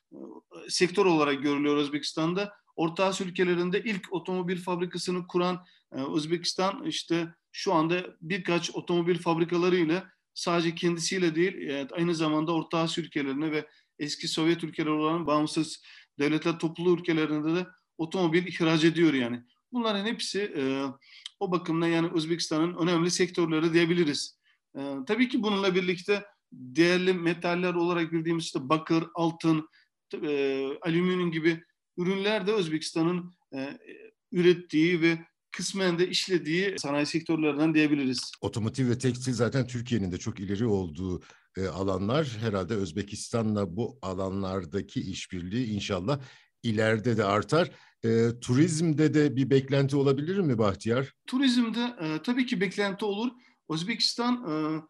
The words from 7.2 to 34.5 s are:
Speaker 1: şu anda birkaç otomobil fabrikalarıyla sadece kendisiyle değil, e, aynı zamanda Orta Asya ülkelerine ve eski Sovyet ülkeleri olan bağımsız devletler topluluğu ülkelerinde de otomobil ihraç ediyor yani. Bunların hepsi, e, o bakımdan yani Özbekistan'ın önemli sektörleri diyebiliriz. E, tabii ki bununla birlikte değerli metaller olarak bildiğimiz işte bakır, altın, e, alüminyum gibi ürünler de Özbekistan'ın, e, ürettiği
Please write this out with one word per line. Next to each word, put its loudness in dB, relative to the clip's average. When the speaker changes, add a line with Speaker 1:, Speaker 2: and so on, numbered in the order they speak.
Speaker 1:
şu -2
anda 2
birkaç -2
otomobil 0
fabrikalarıyla 2
sadece 0
kendisiyle 0
değil, 0
e, -6
aynı 0
zamanda 0
Orta -2
Asya -2
ülkelerine -4
ve -4
eski -6
Sovyet 0
ülkeleri -2
olan 0
bağımsız 0
devletler 0
topluluğu 2
ülkelerinde 0
de -2
otomobil 2
ihraç 2
ediyor 4
yani. 0
Bunların -2
hepsi, -4
e, -2
o -2
bakımdan 0
yani 0
Özbekistan'ın -2
önemli 2
sektörleri 0
diyebiliriz. 2
E, -10
tabii 2
ki -2
bununla 2
birlikte 0
değerli 2
metaller 0
olarak 0
bildiğimiz 0
işte -6
bakır, 2
altın, 0
e, 0
alüminyum 2
gibi 0
ürünler 0
de 2
Özbekistan'ın, -2
e, -10
ürettiği 4